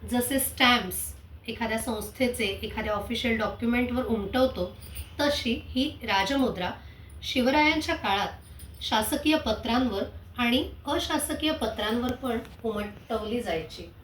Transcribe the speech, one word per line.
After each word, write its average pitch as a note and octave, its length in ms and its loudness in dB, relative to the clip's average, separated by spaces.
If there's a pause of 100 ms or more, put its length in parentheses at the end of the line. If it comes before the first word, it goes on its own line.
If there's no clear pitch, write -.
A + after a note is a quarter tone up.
(120)
जसे B3 280 2
स्टॅम्प्स A3+ 720 2 (340)
एखाद्या A3+ 320 -2
संस्थेचे, A#3 640 0
एखाद्या G#3 500 -2
ऑफिशियल A3+ 440 0
डॉक्युमेंटवर A#3+ 680 0
उमटवतो, G#3+ 720 0 (440)
तशी C#4+ 440 2
ही C#4 380 -2
राजमुद्रा G#3 680 2 (520)
शिवरायांच्या D4+ 720 4
काळात G3+ 340 0 (520)
शासकीय C#4+ 560 2
पत्रांवर A3+ 680 2 (340)
आणि A#3+ 320 2 (160)
अशासकीय D#4 680 0
पत्रांवर A#3 600 0
पण A#3+ 280 -2 (240)
उमटवली G#3+ 760 -4
जायची. E3 500 -6 (120)